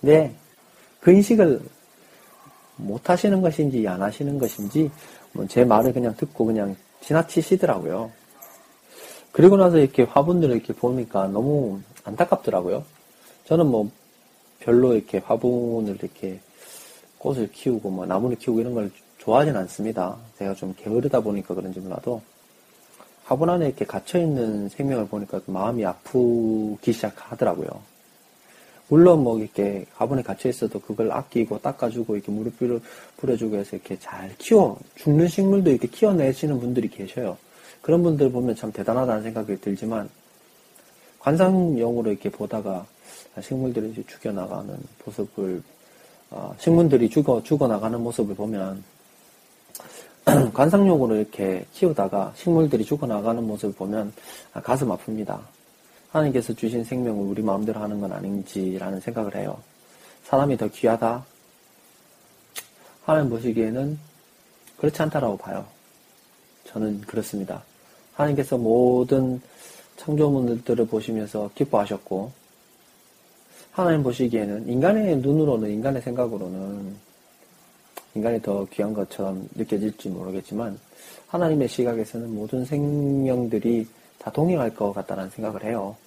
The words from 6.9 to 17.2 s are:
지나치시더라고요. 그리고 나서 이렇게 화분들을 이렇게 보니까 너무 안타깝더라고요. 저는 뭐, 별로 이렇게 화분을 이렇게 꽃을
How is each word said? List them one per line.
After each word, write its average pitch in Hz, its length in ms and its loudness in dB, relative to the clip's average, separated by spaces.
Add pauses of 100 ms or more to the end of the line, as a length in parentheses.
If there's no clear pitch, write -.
지나치시더라고요. 147 1080 0 (1200)
그리고 190 260 10
나서 180 200 6
이렇게 135 260 6
화분들을 151 520 4
이렇게 110 180 -4
보니까 117 540 -2
너무 110 540 -2 (220)
안타깝더라고요. 104 800 -2 (600)
저는 160 220 4
뭐, 110 220 2 (720)
별로 123 340 6
이렇게 104 260 0
화분을 113 840 -2
이렇게 95 380 -10 (800)
꽃을 127 340 -4